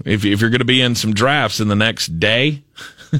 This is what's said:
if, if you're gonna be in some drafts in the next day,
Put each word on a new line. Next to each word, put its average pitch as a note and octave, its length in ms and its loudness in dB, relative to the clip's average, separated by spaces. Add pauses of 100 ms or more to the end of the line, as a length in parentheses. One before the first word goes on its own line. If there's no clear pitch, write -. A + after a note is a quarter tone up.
if, G2+ 200 0
if G2+ 160 2
you're A#2 100 2
gonna B2 140 0
be B2+ 160 2
in B2 120 2
some A2 200 -2
drafts B2 460 0
in G#2+ 100 0
the G#2 60 2
next G2+ 440 -2
day, B2+ 440 0 (560)